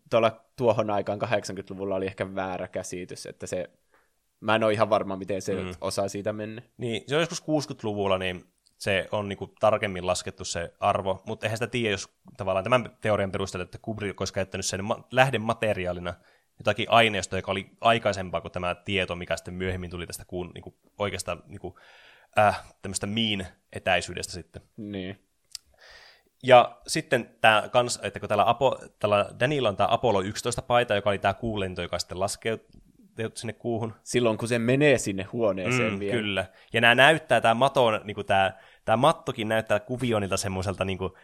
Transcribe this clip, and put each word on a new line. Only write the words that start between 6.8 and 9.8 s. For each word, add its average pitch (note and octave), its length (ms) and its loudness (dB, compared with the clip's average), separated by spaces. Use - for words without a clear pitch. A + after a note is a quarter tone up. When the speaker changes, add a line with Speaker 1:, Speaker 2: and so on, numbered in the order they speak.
Speaker 2:
se C3+ 80 -4
on D#3+ 80 2
joskus E3 180 -6
kuuskytluvulla, G#2 760 -2
niin F#2 260 -6
se G2 340 0
on G#2 160 -2
niinku G2 320 -10
tarkemmin G#2 460 2